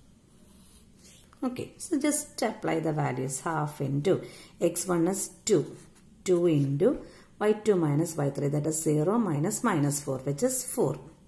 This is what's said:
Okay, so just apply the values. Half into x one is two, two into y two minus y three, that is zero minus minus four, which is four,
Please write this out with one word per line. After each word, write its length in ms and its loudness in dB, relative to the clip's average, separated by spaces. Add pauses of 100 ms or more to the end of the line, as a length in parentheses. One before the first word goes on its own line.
(1400)
Okay, 340 -6
so 220 -2
just 420 -2
apply 380 -2
the 120 -2
values. 500 -2
Half 380 -4
into 440 0 (360)
x 280 0
one 200 2
is 220 -2 (140)
two, 340 0 (460)
two 240 4
into 580 2 (340)
y 140 4
two 220 2
minus 420 2
y 140 0
three, 160 -2
that 180 -2
is 160 -2
zero 380 2
minus 440 -2
minus 400 0
four, 160 -4
which 220 -4
is 220 0
four, 360 -2 (280)